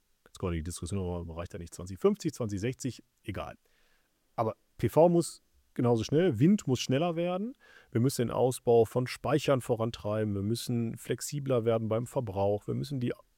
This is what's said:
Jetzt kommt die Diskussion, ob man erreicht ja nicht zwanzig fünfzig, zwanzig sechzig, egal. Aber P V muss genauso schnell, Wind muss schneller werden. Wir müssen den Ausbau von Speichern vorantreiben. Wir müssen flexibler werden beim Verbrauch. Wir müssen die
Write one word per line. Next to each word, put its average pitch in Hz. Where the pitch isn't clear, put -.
Jetzt -
kommt 90
die 80
Diskussion, 87
ob 87
man 82
erreicht 85
ja 95
nicht 85
zwanzig 92
fünfzig, 196
zwanzig 104
sechzig, 123
egal. 87
Aber 110
P 117
V 165
muss 170
genauso 120
schnell, 147
Wind 190
muss 131
schneller 160
werden. 185
Wir 113
müssen 127
den 117
Ausbau 117
von 127
Speichern 135
vorantreiben. 110
Wir 98
müssen 117
flexibler 131
werden 113
beim 117
Verbrauch. 101
Wir 117
müssen 135
die 123